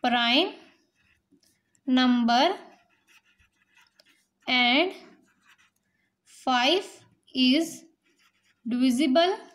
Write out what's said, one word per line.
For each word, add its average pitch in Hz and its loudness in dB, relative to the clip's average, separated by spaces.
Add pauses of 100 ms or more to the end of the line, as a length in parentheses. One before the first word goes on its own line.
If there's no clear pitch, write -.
prime 247 -2 (1300)
number 254 2 (1900)
and 254 2 (1300)
five 262 -2 (480)
is 262 0 (840)
divisible 262 0 (180)